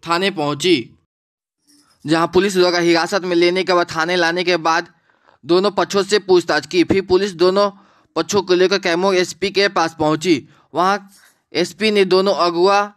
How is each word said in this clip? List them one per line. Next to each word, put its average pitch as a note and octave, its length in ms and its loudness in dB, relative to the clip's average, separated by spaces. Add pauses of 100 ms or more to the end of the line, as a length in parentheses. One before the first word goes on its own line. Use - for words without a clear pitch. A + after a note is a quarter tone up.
थाने F3 300 -2
पहुंची, D3 580 -2 (1120)
जहां E3 240 0
पुलिस F#3 280 0
द्वारा F3+ 220 2
हिरासत E3+ 440 0
में F3+ 140 -4
लेने F3 280 2
के F#3 100 0
बाद F3 160 2
थाने E3+ 260 -2
लाने F3 280 -2
के F3+ 140 0
बाद E3 300 -2 (560)
दोनों F3+ 280 2
पक्षों G3 300 -2
से G3+ 180 0
पूछताछ E3+ 460 2
की। F3 180 0
फिर F#3+ 200 0
पुलिस F#3+ 300 0
दोनों F#3+ 360 0 (460)
पक्षों E3 260 -2
को F#3 120 0
लेकर F#3 240 2
कैमूर F#3 380 0
एसपी F#3 340 -4
के G3 200 0
पास E3+ 280 -4
पहुंची। D#3 380 0 (380)
वहां F#3 240 0 (540)
एसपी F#3+ 380 -2
ने G3+ 160 2
दोनों F#3+ 340 2
अगुआ F3 400 2 (160)